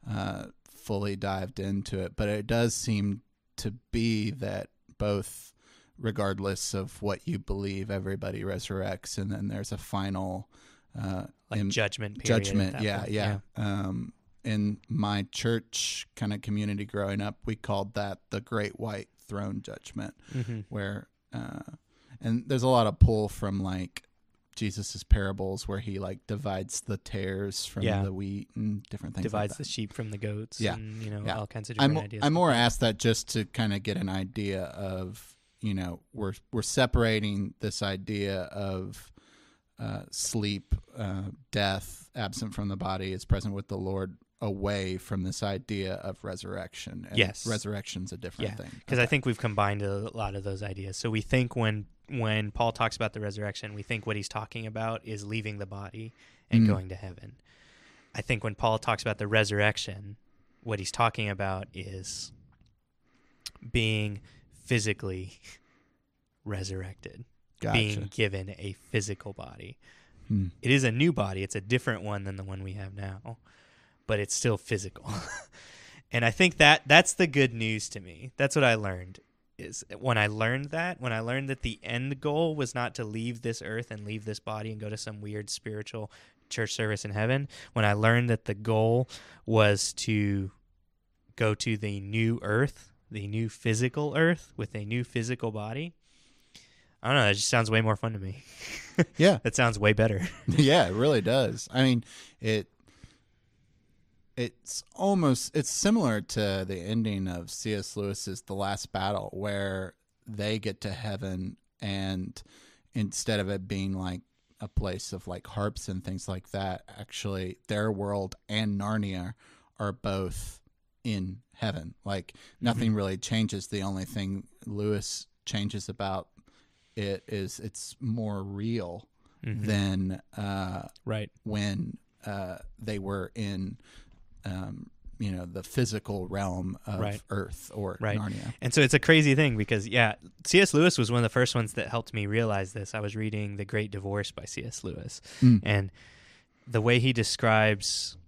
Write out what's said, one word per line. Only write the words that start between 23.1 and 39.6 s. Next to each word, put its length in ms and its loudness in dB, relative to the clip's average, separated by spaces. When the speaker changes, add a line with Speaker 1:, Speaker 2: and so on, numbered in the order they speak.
Speaker 1:
from, 320 -2
like, 420 -4
Jesus's 480 -4
parables 640 2
where 140 -4
he, 180 -6
like, 280 -8
divides 560 -4
the 140 -6
tares 680 -4
from 180 -6
Speaker 2:
Yeah. 200 2
Speaker 1:
the 100 0
wheat 420 -6
and 300 -2
different 300 -10
things 100 -4
like 60 -2
Speaker 2:
Divides 260 -2
Speaker 1:
that. 80 -8
Speaker 2:
the 40 -8
sheep 240 -6
from 180 -8
the 80 -8
goats 420 -6
Speaker 1:
Yeah. 140 2
Speaker 2:
and, 280 -10
you 80 -6
know, 140 -6
Speaker 1:
Yeah. 140 -2
Speaker 2:
all 80 -4
kinds 240 -10
of 80 -6
Speaker 1:
I 100 6
Speaker 2:
different 60 4
Speaker 1:
mo-, 80 0
Speaker 2:
ideas 200 -6
Speaker 1:
I 40 4
Speaker 2:
like 80 4
Speaker 1:
more 160 6
Speaker 2:
that. 80 6
Speaker 1:
asked 220 4
that 180 4
just 320 2
to 160 0
kinda 340 0
get 160 -2
an 120 -2
idea 580 -2
of, 720 -8
you 140 -2
know, 280 -4
we're, 220 -4
we're 100 0
separating 960 2
this 220 -4
idea 600 -2
of, 680 -6